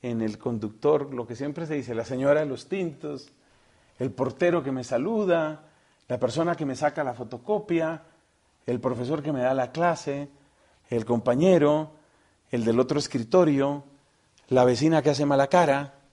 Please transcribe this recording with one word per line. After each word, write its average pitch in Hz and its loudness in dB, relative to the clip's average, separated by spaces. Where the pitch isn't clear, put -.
en 117 -2
el 107 -2
conductor, 131 -2
lo 120 -6
que 117 -12
siempre 147 -8
se 151 -6
dice, 123 -6
la 113 -4
señora 135 2
de 156 -2
los 131 -10
tintos, 151 -8
el 127 -2
portero 160 0
que 135 -4
me 127 -6
saluda, 165 -2
la 123 -4
persona 156 0
que 151 -4
me 131 -4
saca 147 -2
la 123 -4
fotocopia, 160 -4
el 123 -2
profesor 123 -2
que 151 -4
me 131 -2
da 127 2
la 131 -2
clase, 156 -2
el 117 -2
compañero, 147 2
el 120 -2
del 113 2
otro 131 2
escritorio, 143 0
la 127 6
vecina 139 4
que 147 4
hace 143 0
mala 139 2
cara. 143 2